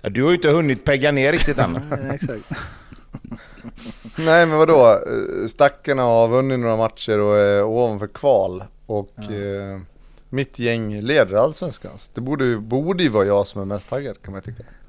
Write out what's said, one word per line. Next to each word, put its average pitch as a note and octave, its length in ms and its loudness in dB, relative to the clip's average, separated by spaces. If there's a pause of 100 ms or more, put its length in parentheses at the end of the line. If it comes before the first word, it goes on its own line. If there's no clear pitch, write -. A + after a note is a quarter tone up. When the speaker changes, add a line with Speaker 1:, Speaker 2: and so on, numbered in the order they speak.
Speaker 1:
Ja, A2 80 -6
du A2+ 140 -2
har D#3 60 2
ju F3+ 60 4
inte E3+ 140 0
hunnit D3 360 2
pegga C#3+ 260 2
ner C#3 200 2
riktigt D3+ 260 2
än. F#2 280 -2
Speaker 2:
<laughs> D3+ 40 -14
Nej, C#3+ 100 -6 (160)
exakt. B2+ 280 -8 (1700)
Speaker 3:
Nej, D#3+ 300 4
men D#3 120 0
vadå? D#3 340 8
Eh, G#2 560 -2
stackarna C#3 560 0
har A#2 240 4
vunnit C3 320 0
några A2+ 180 0
matcher A2 420 -2
och G#2 200 2
är G2+ 240 4
ovanför A2 440 -2
kval. F#2+ 560 0 (220)
Och, G#2 300 -6
Speaker 2:
Ja. G#2+ 80 -16 (120)
Speaker 3:
eh, G2 440 -8 (540)
mitt C3 260 -6
gäng A2+ 420 -4
leder A2 360 2
allsvenskan. D3+ 600 -2
Så - 160 -20
det A2+ 80 -8
borde C3+ 240 -2
ju, A#2 140 -2
borde D3 440 -2
ju C#3+ 60 2
vara G#2 160 2
jag G2+ 220 2
som G2+ 140 -10
är G2 40 -6
mest G2+ 240 -8
taggad, C3 320 -10
kan G2 120 -16
man F#2+ 80 -14
tycka. - 220 -16 (260)